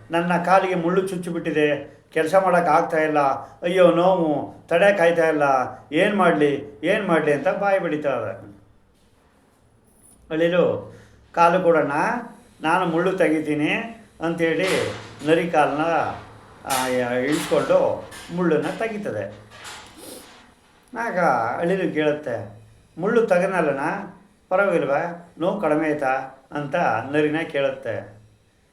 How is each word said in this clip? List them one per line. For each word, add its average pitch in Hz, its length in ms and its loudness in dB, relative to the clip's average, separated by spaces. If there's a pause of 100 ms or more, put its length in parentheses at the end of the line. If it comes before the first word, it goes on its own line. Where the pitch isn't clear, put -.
(100)
"ನನ್ನ 170 320 0
ಕಾಲಿಗೆ 185 320 4
ಮುಳ್ಳು 180 340 0
ಚುಚ್ಚಿಬಿಟ್ಟಿದೆ, 160 920 -2 (120)
ಕೆಲಸ 156 220 0
ಮಾಡೋಕ್ಕಾಗ್ತಾ 170 640 2
ಇಲ್ಲ, 151 200 0 (440)
ಅಯ್ಯೋ 180 280 6
ನೋವು 165 640 2 (140)
ತಡೆಯೋಕ್ಕಾಯ್ತಾ 170 600 4
ಇಲ್ಲ, 151 140 0 (500)
ಏನು 202 240 2
ಮಾಡಲಿ, 147 640 2
ಏನು 196 240 0
ಮಾಡಲಿ?" 151 260 2
ಅಂತ 143 160 -2
ಬಾಯಿ 196 300 0
ಬಡಿತಾ 151 300 -4
ಇದೆ. 104 520 -6 (1700)
ಅಳಿಲು, 165 640 0 (380)
"ಕಾಲು 170 300 4
ಕೊಡೋಣ, 151 300 4 (680)
ನಾನು 175 260 0
ಮುಳ್ಳು 170 320 0
ತೆಗಿತೀನಿ" 151 520 0 (540)
ಅಂಥೇಳಿ 165 440 -2 (580)
ನರಿ 170 240 2
ಕಾಲನ್ನ, 143 300 2 (840)
ಆ, 131 200 -2 (280)
ಇಳಿಸ್ಕೊಂಡು 143 960 0 (260)
ಮುಳ್ಳನ್ನು 170 440 0
ತೆಗಿತದೆ. 202 560 -6 (1600)
ಆಗ 226 200 -4 (400)
ಅಳಿಲು 175 360 -2
ಕೇಳುತ್ತೆ, 147 680 -4 (360)
"ಮುಳ್ಳು 220 280 2
ತೆಗೆದ್ನಲ್ಲಣ್ಣ, 175 540 0 (680)
ಪರವಾಗಿಲ್ವಾ, 170 880 0
ನೋವು 190 220 -2
ಕಡಿಮೆ 160 260 0
ಆಯ್ತಾ?" 135 640 -4
ಅಂತ 147 220 -6 (360)
ನರಿನ 151 260 0 (140)
ಕೇಳುತ್ತೆ. 131 640 -6 (560)